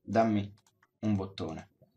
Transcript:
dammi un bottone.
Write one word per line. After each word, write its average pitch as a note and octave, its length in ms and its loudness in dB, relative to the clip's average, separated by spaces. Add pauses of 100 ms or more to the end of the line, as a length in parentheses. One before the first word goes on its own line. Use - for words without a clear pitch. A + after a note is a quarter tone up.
dammi G#2 520 2 (460)
un G#2+ 160 0
bottone. F#2+ 560 -8 (260)